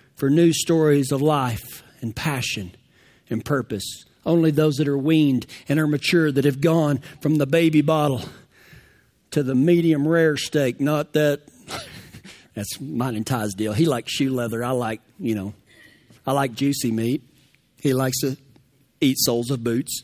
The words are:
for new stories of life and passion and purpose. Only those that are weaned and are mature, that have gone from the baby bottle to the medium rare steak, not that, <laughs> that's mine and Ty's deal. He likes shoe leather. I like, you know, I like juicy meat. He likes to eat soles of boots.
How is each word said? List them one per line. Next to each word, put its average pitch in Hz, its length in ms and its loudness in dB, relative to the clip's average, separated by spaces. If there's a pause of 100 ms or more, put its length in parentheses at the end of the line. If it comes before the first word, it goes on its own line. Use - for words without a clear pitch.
(140)
for 139 140 -2
new 165 240 6
stories 151 580 2
of 139 120 0
life 135 600 -2 (200)
and 113 120 -6
passion 120 600 -6 (560)
and 110 140 -4
purpose. 117 600 -6 (220)
Only 165 240 4
those 151 260 2
that 143 120 0
are 143 100 0
weaned 143 480 2 (220)
and 143 120 2
are 156 60 2
mature, 151 460 2
that 135 120 0
have 139 160 2
gone 151 400 2 (220)
from 156 140 2
the 143 100 0
baby 160 340 4
bottle 147 420 0 (1080)
to 151 120 0
the 131 120 -2
medium 160 520 2
rare 160 300 2
steak, 135 440 -2
not 147 340 -2
that, 147 260 2 (260)
<laughs> - 880 -18
that's - 240 -10
mine 131 380 -4
and 107 100 -6
Ty's 107 280 -2
deal. 107 180 -4
He 160 140 2
likes 123 260 -2
shoe 135 220 -2
leather. 117 280 -4
I 123 80 -4
like, 117 300 -4 (180)
you 120 160 -2
know, 101 200 -6 (720)
I 131 60 -2
like 139 220 -2
juicy 139 360 -2
meat. 113 320 -2 (580)
He 135 140 0
likes 131 260 -2
to 135 160 -4 (640)
eat 135 180 2
soles 120 320 -2
of 123 120 -4
boots. 117 420 -4